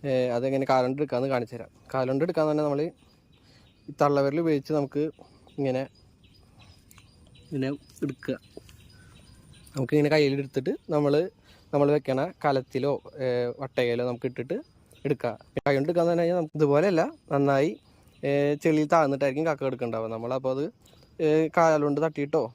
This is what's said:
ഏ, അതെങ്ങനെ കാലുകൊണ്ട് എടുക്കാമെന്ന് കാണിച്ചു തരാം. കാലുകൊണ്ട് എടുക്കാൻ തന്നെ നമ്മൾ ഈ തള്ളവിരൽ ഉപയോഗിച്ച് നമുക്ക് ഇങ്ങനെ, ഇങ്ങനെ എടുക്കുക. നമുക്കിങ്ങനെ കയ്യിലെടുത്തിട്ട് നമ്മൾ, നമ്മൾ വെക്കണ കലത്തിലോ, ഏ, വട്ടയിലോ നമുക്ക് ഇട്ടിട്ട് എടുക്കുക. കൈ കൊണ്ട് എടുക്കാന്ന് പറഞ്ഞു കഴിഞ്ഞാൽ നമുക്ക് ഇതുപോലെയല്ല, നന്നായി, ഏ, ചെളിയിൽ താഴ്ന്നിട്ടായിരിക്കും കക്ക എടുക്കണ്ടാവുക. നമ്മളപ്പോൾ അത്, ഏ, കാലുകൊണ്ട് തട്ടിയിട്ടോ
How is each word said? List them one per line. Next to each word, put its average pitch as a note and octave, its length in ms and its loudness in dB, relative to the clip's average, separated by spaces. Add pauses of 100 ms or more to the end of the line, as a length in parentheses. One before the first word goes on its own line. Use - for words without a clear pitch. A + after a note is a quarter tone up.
ഏ, C3+ 40 0 (240)
അതെങ്ങനെ C3+ 360 -2
കാലുകൊണ്ട് C3 300 2
എടുക്കാമെന്ന് C3+ 320 -2
കാണിച്ചു A#2+ 220 -4
തരാം. - 160 -16 (220)
കാലുകൊണ്ട് C3 340 0
എടുക്കാൻ E3 240 0
തന്നെ D3+ 160 0
നമ്മൾ C#3+ 140 0
ഈ - 1120 -14 (100)
തള്ളവിരൽ C#3+ 400 2
ഉപയോഗിച്ച് D#3 340 0
നമുക്ക് D3 260 -2 (540)
ഇങ്ങനെ, C3 260 -2 (1600)
ഇങ്ങനെ C3+ 220 -4 (360)
എടുക്കുക. C3 300 -8 (1400)
നമുക്കിങ്ങനെ D3 420 2
കയ്യിലെടുത്തിട്ട് C#3 580 0 (200)
നമ്മൾ, C#3+ 200 2 (580)
നമ്മൾ C#3+ 220 4
വെക്കണ C#3 260 -2 (220)
കലത്തിലോ, C3+ 480 -2 (320)
ഏ, C3 40 -2 (340)
വട്ടയിലോ B2 480 -2
നമുക്ക് A#2+ 220 -6
ഇട്ടിട്ട് C3+ 260 -8 (500)
എടുക്കുക. B2+ 260 -2 (320)
കൈ C#3+ 120 4
കൊണ്ട് C#3 120 0
എടുക്കാന്ന് E3+ 240 2
പറഞ്ഞു E3+ 100 2
കഴിഞ്ഞാൽ F3 160 2
നമുക്ക് D#3 200 -4
ഇതുപോലെയല്ല, D#3 440 4 (300)
നന്നായി, C#3 380 2 (580)
ഏ, - 20 0 (320)
ചെളിയിൽ D#3 300 2
താഴ്ന്നിട്ടായിരിക്കും C#3+ 560 2
കക്ക C#3 220 -2
എടുക്കണ്ടാവുക. A#2 440 -6
നമ്മളപ്പോൾ C3 400 -4
അത്, C#3 100 -4 (600)
ഏ, D#3 40 4 (300)
കാലുകൊണ്ട് D3 460 4
തട്ടിയിട്ടോ D3 380 -2 (120)